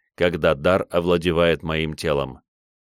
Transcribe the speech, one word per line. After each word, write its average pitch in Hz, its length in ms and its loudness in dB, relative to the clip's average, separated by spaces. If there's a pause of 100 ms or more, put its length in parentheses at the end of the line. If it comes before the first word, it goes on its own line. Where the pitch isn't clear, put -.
(160)
когда 85 380 0
дар 80 380 0
овладевает 85 720 0
моим 80 320 -4
телом. 71 460 -4 (520)